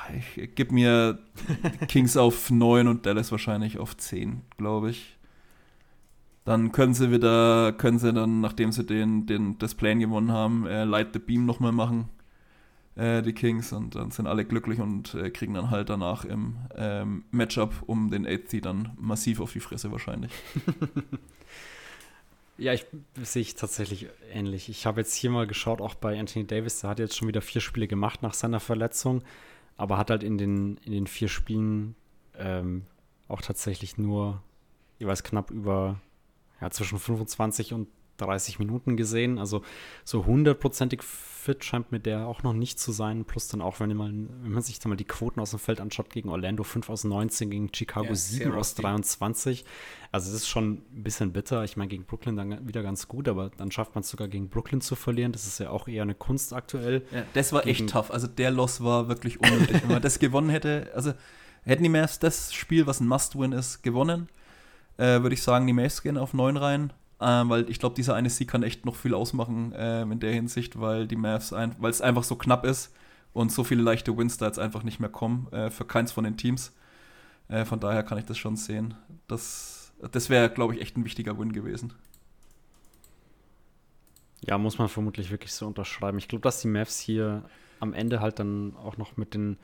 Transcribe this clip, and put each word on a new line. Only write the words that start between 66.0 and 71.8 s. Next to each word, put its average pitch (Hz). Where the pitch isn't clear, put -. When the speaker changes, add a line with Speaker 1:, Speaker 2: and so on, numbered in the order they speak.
Speaker 1:
gehen 147
auf 131
neun 135
rein. 143
Ähm, 120
weil 117
ich 117
glaub, 120
dieser 127
eine 120
Sieg 123
kann 120
echt 113
noch 127
viel 110
ausmachen, 117
ähm, 113
in 113
der 113
Hinsicht, 117
weil 110
die 117
Mavs 110
ein-, 113
weil 107